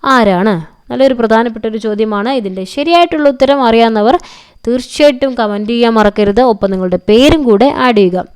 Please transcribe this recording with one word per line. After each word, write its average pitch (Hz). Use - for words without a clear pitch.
ആരാണ്? 202
നല്ലൊരു 254
പ്രധാനപ്പെട്ട 226
ഒരു 220
ചോദ്യമാണ്. 214
ഇതിൻ്റെ 190
ശരിയായിട്ടുള്ള 330
ഉത്തരം 269
അറിയാവുന്നവർ 226
തീർച്ചയായിട്ടും 262
കമന്റ് 208
ചെയ്യാൻ 233
മറക്കരുത്. 208
ഒപ്പം 202
നിങ്ങളുടെ 185
പേരും 294
കൂടെ 220
ആഡ് 226
ചെയ്യുക. 180